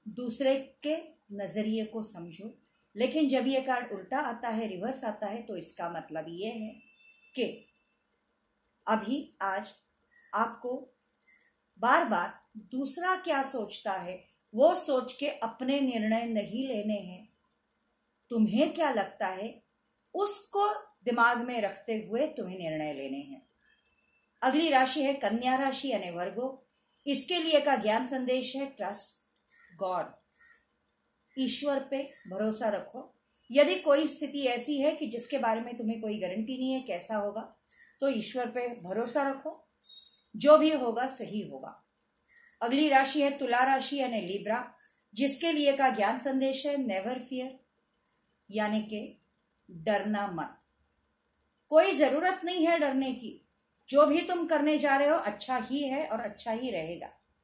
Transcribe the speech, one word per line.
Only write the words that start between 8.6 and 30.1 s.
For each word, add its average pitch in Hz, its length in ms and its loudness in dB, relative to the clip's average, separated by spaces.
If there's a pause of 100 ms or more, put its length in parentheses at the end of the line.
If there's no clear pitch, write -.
अभी 220 540 -2
आज 196 320 -4 (600)
आपको 240 600 -4 (840)
बार-बार 220 600 2 (180)
दूसरा 294 580 -2
क्या 330 280 0
सोचता 220 500 -4
है 185 340 -8 (260)
वो 302 220 8
सोच 254 380 0
के - 140 -4
अपने 262 520 -2
निर्णय 233 460 0
नहीं 226 420 -4
लेने 214 260 -2
हैं। 185 400 -10 (960)
तुम्हें 233 440 4
क्या 311 180 2
लगता 202 360 -2
है 185 360 -8 (500)
उसको 403 600 0 (300)
दिमाग 240 340 4
में 240 240 -4
रखते 208 320 -4
हुए 214 340 -2
तुम्हें 185 300 -8
निर्णय 156 360 -4
लेने 135 240 -8
हैं। 135 320 -16 (920)
अगली 294 280 4
राशि 262 340 4
है 277 100 2
कन्या 247 420 0
राशि 269 320 0
यानी 190 220 -2
वर्गो, 202 580 -6 (400)
इसके 285 320 0
लिए 311 220 6
का 285 140 2
ज्ञान 220 320 2
संदेश 254 480 -2
है, 269 200 -8
"Trust 208 360 -8 (720)
God", 180 220 -2 (1300)